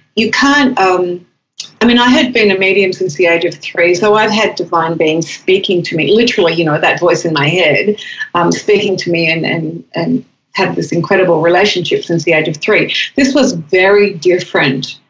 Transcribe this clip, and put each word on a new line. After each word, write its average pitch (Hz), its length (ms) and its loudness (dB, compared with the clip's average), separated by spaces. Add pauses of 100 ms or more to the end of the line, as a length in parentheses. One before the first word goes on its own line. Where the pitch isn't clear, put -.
(160)
You 226 140 0
can't, 277 480 2
um, 180 460 0 (560)
I 226 60 2
mean, 240 120 4
I 247 100 2
had 277 260 2
been 214 160 2
a 190 80 2
medium 190 340 2
since 185 220 -4
the 185 100 0
age 170 220 2
of 165 80 -4
three, 175 400 0
so 208 200 2
I've 214 160 2
had 214 240 0
divine 165 440 -4
beings 160 340 0
speaking 190 520 0
to 170 120 -6
me, 160 180 0
literally, 214 380 2
you 165 140 0
know, 151 120 0
that - 220 -2
voice 170 240 0
in 165 80 -2
my 143 160 0
head, 160 500 0 (360)
um, 175 180 0
speaking 196 460 0
to 175 120 -6
me 165 220 0
and, 160 140 -4
and, 165 360 -6 (120)
and 170 300 -4 (280)
had - 240 -2
this 160 160 -6
incredible 175 480 2
relationship 180 640 0
since 165 200 -2
the 165 100 0
age 156 140 0
of 151 100 -6
three. - 360 0 (220)
This 277 180 2
was 254 200 2
very 190 580 2
different 165 840 -2 (120)